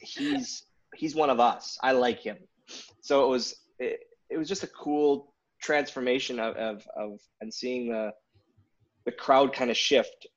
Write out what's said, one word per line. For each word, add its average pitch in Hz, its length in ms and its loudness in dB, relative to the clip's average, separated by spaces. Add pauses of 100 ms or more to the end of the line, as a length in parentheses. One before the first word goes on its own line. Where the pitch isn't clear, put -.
He's, - 640 -6 (300)
he's 156 200 -6
one 147 160 4
of 120 80 4
us. - 440 2
I 131 100 4
like 123 280 2
him." 104 180 -8 (640)
So 139 240 4
it 127 40 4
was, 127 260 0 (240)
it, 123 220 -4 (280)
it - 80 -6
was 156 120 -4
just 190 160 -6
a - 40 -12
cool 147 640 0 (300)
transformation 131 800 0
of, 113 160 -4
of, 110 260 -6 (140)
of, 104 240 -10 (200)
and 110 140 -12
seeing 123 340 -4
the, 110 220 -4 (920)
the 123 80 -2
crowd 135 420 4
kinda 120 200 -2
shift - 520 0 (100)